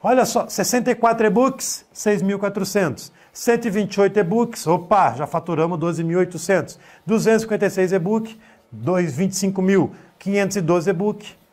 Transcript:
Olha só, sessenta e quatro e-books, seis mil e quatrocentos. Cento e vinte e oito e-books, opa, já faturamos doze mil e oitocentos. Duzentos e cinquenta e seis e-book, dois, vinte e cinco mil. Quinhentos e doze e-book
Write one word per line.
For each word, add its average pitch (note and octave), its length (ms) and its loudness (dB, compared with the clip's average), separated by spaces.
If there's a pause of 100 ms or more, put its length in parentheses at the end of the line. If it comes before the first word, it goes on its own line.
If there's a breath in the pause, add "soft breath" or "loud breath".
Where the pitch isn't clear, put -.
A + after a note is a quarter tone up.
Olha A#3+ 240 4
só, - 220 -2
sessenta - 420 -2
e A3 60 2
quatro A3+ 320 2
e-books, B3+ 640 0
seis G#3 300 -2
mil G3 160 0
e - 20 -6
quatrocentos. G3 720 -2 (220 soft breath)
Cento A#3 340 0
e - 20 -2
vinte G#3 260 -2
e G3+ 60 2
oito G3 160 4
e-books, A3 480 0
opa, F3 480 2
já C#3+ 140 -6
faturamos E3 500 -2
doze E3+ 260 -2
mil E3 160 0
e - 20 2
oitocentos. F3+ 580 -2 (260 loud breath)
Duzentos G#3+ 360 2
e A3 40 -6
cinquenta G#3 200 -2
e F#3 40 2
seis F#3 220 0
e-book, G#3 480 -2 (320 soft breath)
dois, D3+ 440 -2
vinte F#3+ 180 -2
e - 20 -10
cinco F#3+ 260 -2
mil. F#3 320 2 (240 loud breath)
Quinhentos G3 380 -2
e G3+ 60 -2
doze E3+ 280 2
e-book G3+ 460 -4 (180)